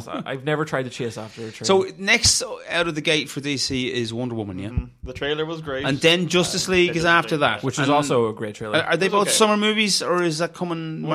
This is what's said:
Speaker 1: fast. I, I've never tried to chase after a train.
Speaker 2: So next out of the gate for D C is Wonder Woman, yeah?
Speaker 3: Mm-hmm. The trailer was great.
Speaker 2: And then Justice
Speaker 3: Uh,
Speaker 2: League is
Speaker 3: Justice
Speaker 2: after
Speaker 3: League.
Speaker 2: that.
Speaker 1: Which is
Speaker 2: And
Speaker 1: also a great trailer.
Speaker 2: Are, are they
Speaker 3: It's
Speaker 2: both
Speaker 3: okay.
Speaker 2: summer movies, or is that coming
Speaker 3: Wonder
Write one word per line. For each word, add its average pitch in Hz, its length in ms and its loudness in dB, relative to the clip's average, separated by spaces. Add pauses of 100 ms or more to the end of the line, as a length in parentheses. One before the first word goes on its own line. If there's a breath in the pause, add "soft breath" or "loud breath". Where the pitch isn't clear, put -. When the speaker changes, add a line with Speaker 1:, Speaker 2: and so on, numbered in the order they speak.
Speaker 1:
fast. - 80 -14 (180)
I, - 40 -8
I've 131 140 -8
never 151 200 0
tried 135 200 -2
to 120 60 -8
chase 113 280 -6
after 110 300 -12
a - 20 -10
train. - 160 -12
Speaker 2:
So 190 200 4 (120)
next 220 460 2 (240)
out 170 180 0
of 165 80 -4
the 156 60 -4
gate 156 300 0
for 143 100 -8
D 139 160 -4
C 127 360 -2
is 117 220 -2
Wonder 120 220 -4
Woman, 101 240 -6
yeah? 98 80 -8
Speaker 3:
Mm-hmm. 123 160 -2 (240)
The 127 60 -10
trailer 151 300 -2
was 165 180 -8
great. 139 240 -4
Speaker 2:
And 135 120 0
then 165 300 4
Justice 175 400 2
Speaker 3:
Uh, 185 40 0
Speaker 2:
League 175 180 4
is 160 120 -4
Speaker 3:
Justice 175 60 4
Speaker 2:
after 170 260 4
Speaker 3:
League. 147 60 0
Speaker 2:
that. 113 240 2
Speaker 1:
Which 135 120 -2
is 147 40 -2
Speaker 2:
And 139 100 2
Speaker 1:
also 143 380 4
a 107 60 -2
great 107 200 -8
trailer. 113 240 -4
Speaker 2:
Are, 160 120 0
are 170 60 4
they 185 100 2
Speaker 3:
It's 190 60 0
Speaker 2:
both 202 160 4
Speaker 3:
okay. - 40 0
Speaker 2:
summer 214 240 4
movies, 208 460 2
or 175 200 0
is 160 160 0
that 165 160 -2
coming 165 480 -6
Speaker 3:
Wonder 156 120 -4